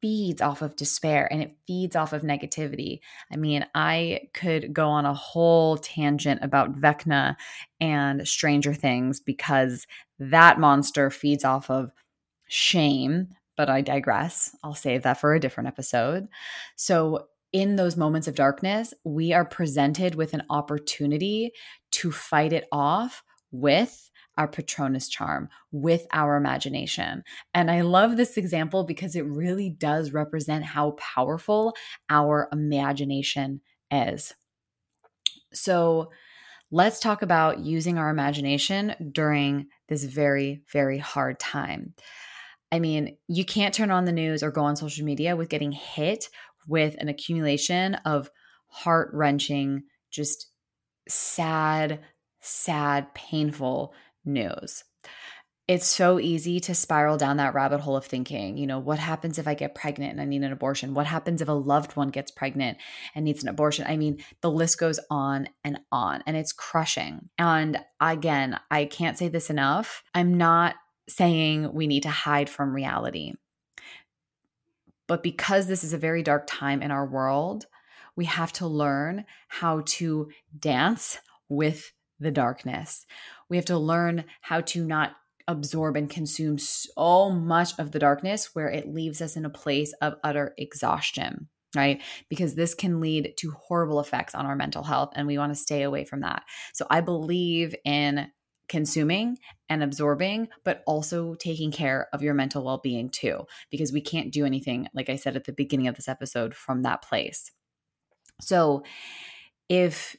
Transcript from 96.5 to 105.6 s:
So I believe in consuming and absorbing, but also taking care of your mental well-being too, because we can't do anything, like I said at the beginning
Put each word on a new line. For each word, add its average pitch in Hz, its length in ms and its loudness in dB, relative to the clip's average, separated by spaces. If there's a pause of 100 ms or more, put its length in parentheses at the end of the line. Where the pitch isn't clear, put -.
So - 160 -6
I 160 120 4
believe 170 760 0 (100)
in 143 460 0 (380)
consuming 170 680 0 (320)
and 156 140 0
absorbing, 151 680 0 (160)
but - 220 -2
also 165 480 -2
taking 156 380 -4
care 135 420 -2
of 139 80 -6
your 147 100 0
mental 139 320 -2
well-being 127 460 -4
too, - 340 -4 (240)
because 147 240 -4
we 147 80 0
can't 151 320 -6
do 147 140 0
anything, 131 480 -2
like 135 160 -6
I 131 60 -4
said 139 200 -4
at 131 80 -8
the 135 80 -10
beginning 135 360 0